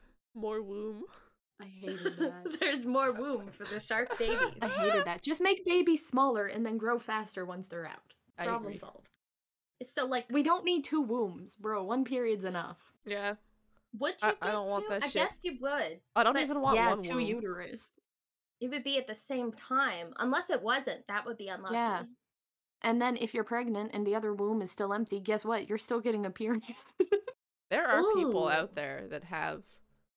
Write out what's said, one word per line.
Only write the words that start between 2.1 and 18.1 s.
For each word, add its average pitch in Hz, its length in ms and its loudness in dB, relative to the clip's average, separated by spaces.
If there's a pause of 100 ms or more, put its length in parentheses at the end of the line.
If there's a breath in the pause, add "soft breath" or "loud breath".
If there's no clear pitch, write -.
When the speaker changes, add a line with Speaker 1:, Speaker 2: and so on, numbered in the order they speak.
Speaker 2:
that. 180 380 -4
Speaker 3:
<laughs> - 40 -16
There's 277 260 0
more 262 260 4
womb 226 380 -4
for - 140 -14
the 208 160 -6
shark 240 380 0
babies. 466 440 2
Speaker 2:
I 466 60 2
hated 622 360 4
that. 170 180 -2
Just 302 200 -2
make 392 240 4
babies 349 400 4
smaller 247 400 4
and 220 180 -2
then 226 140 -2
grow 233 200 2
faster 214 460 -4
once 180 240 -8
they're 170 180 -8
out. - 280 -16 (240)
Speaker 1:
I 175 60 -4
Speaker 2:
Problem 233 240 -2
Speaker 1:
agree. 202 100 -8
Speaker 2:
solved. - 300 -18 (760)
Speaker 3:
So, 262 240 -4
like, 247 240 0
Speaker 2:
We 285 140 4
don't 339 200 4
need 339 200 2
two 311 180 0
wombs, 208 540 -2
bro. 214 260 -2
One 240 220 2
period's 233 400 0
enough. 180 340 -4 (260)
Speaker 1:
Yeah. 202 300 -4 (640)
Speaker 3:
Would 320 240 -2
you 214 60 4
Speaker 1:
I, - 120 4
I 175 60 -4
Speaker 3:
get 202 60 2
Speaker 1:
don't 202 180 -2
want 202 140 0
Speaker 3:
two? 214 60 -6
Speaker 1:
that 202 120 0
Speaker 3:
I 285 60 0
Speaker 1:
shit. 262 60 -4
Speaker 3:
guess 320 300 0
you 294 160 -4
would, 247 400 -2 (160)
Speaker 1:
I 226 60 6
don't 226 120 6
Speaker 3:
but 277 100 4
Speaker 1:
even 285 180 0
want 269 140 6
Speaker 2:
Yeah, 226 140 6
Speaker 1:
one 208 120 0
Speaker 2:
two 254 140 -2
Speaker 1:
womb. 247 100 0
Speaker 2:
uterus. 202 640 -6 (680)